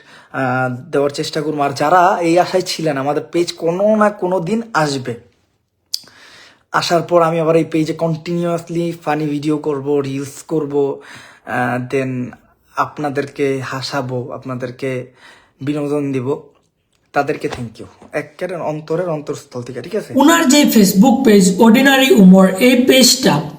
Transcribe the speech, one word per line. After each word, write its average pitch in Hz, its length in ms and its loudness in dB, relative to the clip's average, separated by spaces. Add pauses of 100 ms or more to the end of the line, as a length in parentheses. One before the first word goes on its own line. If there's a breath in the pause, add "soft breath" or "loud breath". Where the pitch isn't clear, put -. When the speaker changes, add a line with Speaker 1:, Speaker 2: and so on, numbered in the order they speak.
(340 soft breath)
Speaker 1:
আহ, 127 420 -2 (160)
দেওয়ার 143 180 0
চেষ্টা 156 320 -6
করবো। 151 200 -4
আর 139 80 0
যারা 170 520 2
এই 165 180 2
আশায় 180 260 0
ছিলেন 156 320 -4
আমাদের 143 340 -4
পেজ 170 200 -2
কোনো 190 440 0
না 208 140 2
কোনো 190 300 -4
দিন 202 220 -4 (120)
আসবে, 139 400 -4 (1600 soft breath)
আসার 160 300 0
পর 170 200 2
আমি 165 180 0
আবার 160 160 2
এই 165 80 2
পেজে 160 300 -4
কন্টিনিউয়াসলি 170 1000 -4 (120)
ফানি 151 200 -2
ভিডিও 147 320 -2
করব, 147 420 -4
রিলস 135 480 -8
করব, 143 540 -2 (440 loud breath)
আহ, 123 480 -4
then 131 380 -4 (440)
আপনাদেরকে 143 880 -4
হাসাবো, 131 680 -8
আপনাদেরকে 127 760 -10 (560 soft breath)
বিনোদন 143 500 -4
দিব, 135 240 -4 (800)
তাদেরকে 143 340 -4
thank 117 320 -12
you 107 60 -18 (280)
একেবারে 175 420 -10
অন্তরের 156 540 -6
অন্তরস্থল 143 520 -10
থেকে, 123 200 -12
ঠিক 175 140 -10
আছে? - 200 -8
Speaker 2:
ওনার 320 340 4
যে 294 160 4
Facebook 214 580 4
পেজ 196 380 6
অর্ডিনারি 262 520 4
উমর, 190 340 8
এই 247 380 2
পেজটা 226 560 4 (180)